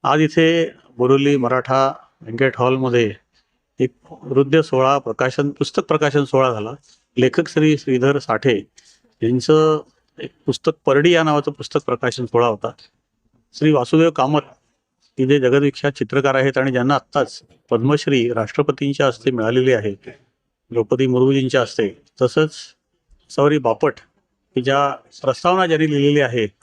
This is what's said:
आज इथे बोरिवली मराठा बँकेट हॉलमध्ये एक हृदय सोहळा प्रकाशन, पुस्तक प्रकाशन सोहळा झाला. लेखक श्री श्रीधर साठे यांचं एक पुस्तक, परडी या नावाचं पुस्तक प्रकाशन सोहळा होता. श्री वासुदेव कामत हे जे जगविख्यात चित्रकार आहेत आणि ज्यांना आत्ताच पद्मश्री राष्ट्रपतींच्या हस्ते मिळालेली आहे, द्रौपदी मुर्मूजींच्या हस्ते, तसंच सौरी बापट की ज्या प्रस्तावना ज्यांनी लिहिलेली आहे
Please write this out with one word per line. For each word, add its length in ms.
आज 160
इथे 500
बोरिवली 380
मराठा 580
बँकेट 380
हॉलमध्ये 540
एक 100
हृदय 580
सोहळा 360
प्रकाशन, 520
पुस्तक 320
प्रकाशन 420
सोहळा 280
झाला. 180
लेखक 300
श्री 300
श्रीधर 400
साठे 500
यांचं 580
एक 100
पुस्तक, 260
परडी 260
या 100
नावाचं 280
पुस्तक 360
प्रकाशन 380
सोहळा 220
होता. 240
श्री 180
वासुदेव 380
कामत 300
हे 80
जे 140
जगविख्यात 520
चित्रकार 420
आहेत 240
आणि 140
ज्यांना 220
आत्ताच 480
पद्मश्री 640
राष्ट्रपतींच्या 720
हस्ते 240
मिळालेली 420
आहे, 200
द्रौपदी 360
मुर्मूजींच्या 540
हस्ते, 420
तसंच 280
सौरी 280
बापट 340
की 80
ज्या 340
प्रस्तावना 440
ज्यांनी 240
लिहिलेली 300
आहे 260